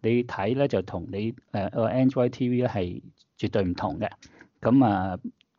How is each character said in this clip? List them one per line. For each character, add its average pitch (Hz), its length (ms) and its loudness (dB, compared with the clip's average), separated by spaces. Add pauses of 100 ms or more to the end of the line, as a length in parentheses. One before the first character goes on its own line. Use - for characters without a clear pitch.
你 120 220 2
睇 113 320 -2
呢， 139 140 2
就 98 140 0
同 90 280 -8
你， 107 240 -4 (160)
呃， 101 200 -4
個 110 180 0
AndroidT 127 600 2
V 123 120 0
呢， 123 80 0
係 90 320 -4 (360)
絕 104 120 -2
對 107 120 0
唔 90 120 0
同 95 260 -4
嘅。 107 100 -2 (520)
咁 127 240 6
啊， 95 340 0 (380)